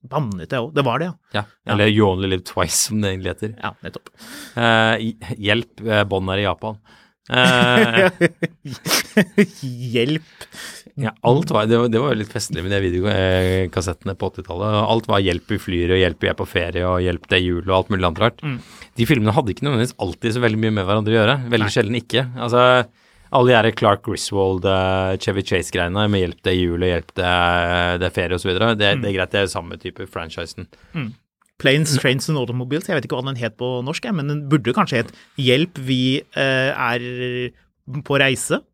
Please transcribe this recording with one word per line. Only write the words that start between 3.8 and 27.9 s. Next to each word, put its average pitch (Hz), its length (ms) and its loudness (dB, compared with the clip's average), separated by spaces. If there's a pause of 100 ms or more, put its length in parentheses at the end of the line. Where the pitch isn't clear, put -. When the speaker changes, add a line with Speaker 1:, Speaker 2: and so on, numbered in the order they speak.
Speaker 1:
nettopp. - 260 -14 (460)
Speaker 2:
Eh, 113 420 4
hj-, 113 400 -8
hjelp, 107 480 -2
eh, 107 240 4
Bond 95 200 -2
er 95 120 0
i 101 80 0
Japan. 107 260 -6 (540)
Eh, 123 880 4
Speaker 1:
<laughs> - 1400 0
Hjelp. 123 600 -2 (760)
Speaker 2:
ja, 117 160 -2 (100)
alt 139 280 2
var, 107 160 2
det 117 120 4
var, 120 100 2
det 113 140 2
var 143 80 0
jo 117 100 0
litt 101 120 -8
festlig - 320 -6
med 95 100 -2
de 98 80 0
video-, 90 240 0
eh, 92 640 2
kassettene 95 480 -6
på 98 120 -4
åttitallet. 95 500 -4
Alt 110 260 0
var 101 160 2
hjelp, 87 260 -2
vi 104 140 -2
flyr, 87 320 0
og 95 60 4
hjelp, 87 240 2
vi 92 80 2
er - 60 -6
på 90 100 -4
ferie, 87 400 -2
og 90 160 0
hjelp, 90 260 -4
det 98 80 6
er 90 60 2
jul, 87 240 -2
og 95 80 2
alt 95 180 0
mulig 92 140 2
annet 85 160 -2
rart. - 180 -2
Speaker 1:
Mm. 135 160 -6 (380)
Speaker 2:
De 117 100 0
filmene 107 300 2
hadde 117 180 0
ikke - 140 -6
nødvendigvis 127 340 -2
alltid 107 340 -4
så 123 60 -2
veldig 110 220 2
mye 110 160 2
med 92 80 -2
hverandre 107 260 2
å 113 60 6
gjøre. 117 180 4 (160)
Veldig 110 140 2
Speaker 1:
Nei. - 80 -6
Speaker 2:
sjelden 117 240 0
ikke. 123 340 -2
Altså, 123 300 2 (680)
alle 127 140 6
de 123 140 8
her 110 180 4
Clark 104 240 4
Griswold, 95 640 -2
eh, 95 560 0
Chevy 98 240 -2
Chase-greiene 92 640 -2
med 95 160 2
hjelp, 85 160 -8
det 92 140 0
er 90 40 2
jul, 87 220 0
og 90 80 2
hjelp, 85 240 -4
det 90 160 0
er, 87 720 2